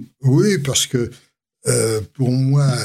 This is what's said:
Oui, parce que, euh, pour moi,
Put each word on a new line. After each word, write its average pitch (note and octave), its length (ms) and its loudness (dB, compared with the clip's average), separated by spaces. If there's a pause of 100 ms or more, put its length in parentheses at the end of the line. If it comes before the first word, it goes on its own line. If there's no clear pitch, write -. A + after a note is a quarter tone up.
(220)
Oui, F3 420 2
parce C3 220 -2
que, A#2+ 240 -4 (560)
euh, A2+ 340 0 (140)
pour C3 160 -2
moi, C#3 420 2 (120)